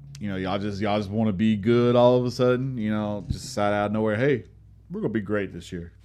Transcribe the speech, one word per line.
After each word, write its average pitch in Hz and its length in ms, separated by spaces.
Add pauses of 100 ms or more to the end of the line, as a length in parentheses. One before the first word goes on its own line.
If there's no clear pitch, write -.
(200)
You 104 100
know, 95 60
y'all 95 240
just, 101 220
y'all 104 160
just 101 120
wanna 110 220
be 110 240
good 120 400
all 123 220
of 123 80
a 123 60
sudden. 123 460
You 107 140
know, 104 360
just - 180
decide 104 280
out 104 140
of 101 60
nowhere, 110 240
"Hey, 127 260 (480)
we're 202 80
gonna 143 140
be 110 80
great 98 320
this 85 180
year," 85 220 (120)